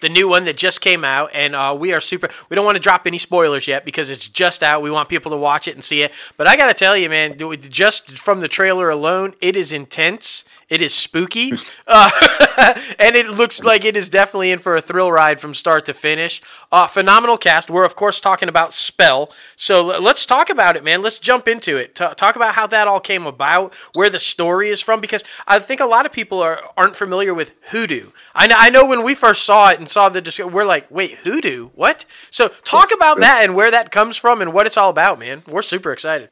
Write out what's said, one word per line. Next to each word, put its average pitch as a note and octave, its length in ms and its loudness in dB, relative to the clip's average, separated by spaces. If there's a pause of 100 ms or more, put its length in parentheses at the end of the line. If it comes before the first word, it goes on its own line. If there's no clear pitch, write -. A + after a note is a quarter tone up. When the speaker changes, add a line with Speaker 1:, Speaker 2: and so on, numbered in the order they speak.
Speaker 1:
The D#3+ 80 -4
new F#3 200 0
one F3+ 160 2
that D#3 120 -6
just F3+ 240 -2
came F3 240 0
out, C#3 300 -4
and, D3 220 -4
uh, C#3 220 -4
we F3+ 140 -4
are D#3 80 -2
super, F3 280 -6 (200)
we E3+ 60 -10
don't G3+ 100 0
wanna G3+ 140 0
drop F3+ 260 0
any E3+ 140 -4
spoilers D#3 480 -2
yet C#3 180 -4
because D3 240 -8
it's C3+ 200 -12
just F3 340 -2
out. D3+ 200 0
We D3 100 -6
want D3+ 160 -4
people D#3+ 240 -6
to D3+ 40 -6
watch D3 300 -2
it D#3 80 -12
and C3 80 -14
see D3 200 -2
it. D3 100 -4 (240)
But D3+ 100 -2
I G#3+ 100 6
gotta C#4 180 4
tell F#3+ 220 2
you, F3 120 -2
man, D#3 280 -2 (320)
just D3+ 500 -2
from G3 200 -2
the E3 100 -6
trailer F#3 400 0
alone, F3 520 -2
it F#3 160 -2
is D#3+ 160 -4
intense. D#3+ 720 -4 (240)
It D#3+ 120 -2
is D3+ 140 -2
spooky. A3+ 600 -2
<laughs> - 60 -14 (280)
Uh, G#3+ 200 8 (480)
<laughs> B3+ 160 4 (240)
and A#3 180 4
it A#3 120 2
looks A3 360 -2
like A3 180 2
it G#3+ 140 -2
is F3+ 140 -6
definitely G3 400 0
in F3+ 80 -2
for F3 180 -2
a D#3+ 60 0
thrill F3+ 280 -2
ride D#3 300 2
from D3+ 140 -14
start D#3 320 -2
to C#3+ 80 -8
finish. D#3 480 -6 (280)
Uh, F3 160 4
phenomenal G#3+ 520 2
cast. E3 320 0
We're, F3+ 140 2
of F3 120 -2
course, G3+ 240 -2
talking F#3+ 280 -2
about E3 260 0
Spell. D3 580 2 (240)
So F3+ 360 0
l-, E3+ 100 -4
let's A#3+ 240 2
talk C#4+ 240 0
about F#3+ 260 2
it, C#3+ 80 -10
man. E3 160 0
Let's A3 180 -6
jump B3 300 0
into G3+ 300 -4
it. B2 160 -10
T-, F3 100 -6 (120)
talk A3 200 2
about A3+ 180 -2
how A3 120 0
that G#3+ 200 0
all G3 140 0
came F#3 260 -6
about, D3+ 480 -2 (200)
where G3 160 2
the F3+ 80 -6
story F3 500 -2
is G3+ 140 -4
from, A3 180 -2
because G#3 240 -8 (220)
I G3+ 140 2
think C4+ 200 -8
a C4+ 60 0
lot A#3 180 2
of D4+ 80 -6
people G3 280 -8
are, D#3+ 200 -4 (160)
aren't F#3+ 200 2
familiar F#3 360 -4
with E3 200 -8 (180)
Hoodoo. G3 400 -6 (240)
I F#3+ 140 2
kn-, A3+ 120 4
I A3+ 80 8
know C4 160 6
when B3+ 180 0
we B3+ 120 -2
first A3+ 320 2
saw G#3 240 6
it D#3+ 80 0
and D#3+ 100 -16
saw G3+ 220 2
the F#3 100 -6
descri-, F3 300 -10
we're G3+ 160 -2
like, E3 240 -2
"Wait, F3+ 280 -6
Hoodoo? D#3+ 560 -6
What?" A3+ 300 -2 (260)
So A3+ 180 0
talk - 420 2
Speaker 2:
Yeah, A4 60 2
Speaker 1:
about D#4 200 4
Speaker 2:
sure. - 40 -4
Speaker 1:
that A#3 240 6
and F#3 100 0
where G#3+ 160 4
that A3+ 200 0
comes A3 280 0
from A#3+ 240 2
and E3+ 100 -6
what G3+ 140 2
it's G#3+ 100 -4
all G3 140 4
about, D#3+ 280 0
man. C3 280 -12
We're F3 160 -6
super F3+ 300 -6
excited. D3 400 -6